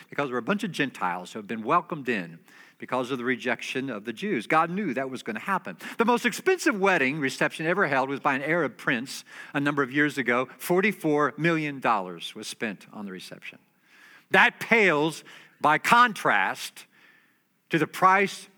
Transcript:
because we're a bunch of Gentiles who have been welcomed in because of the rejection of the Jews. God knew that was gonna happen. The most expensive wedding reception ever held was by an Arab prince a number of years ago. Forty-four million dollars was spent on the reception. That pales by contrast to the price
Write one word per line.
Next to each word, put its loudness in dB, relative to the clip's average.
because -4
we're -4
a -2
bunch -2
of -6
Gentiles -4
who -12
have -10
been -8
welcomed -2
in -4
because -4
of -4
the -8
rejection -4
of -10
the -6
Jews. -4
God 4
knew -4
that -4
was -10
gonna -8
happen. -4
The 2
most 2
expensive 0
wedding 2
reception -2
ever 2
held 2
was -4
by 0
an -4
Arab 0
prince -4
a 0
number 0
of -6
years 0
ago. 0
Forty-four 0
million -2
dollars -2
was -12
spent -8
on -12
the -12
reception. -16
That 6
pales 2
by 4
contrast 2
to 2
the 2
price 2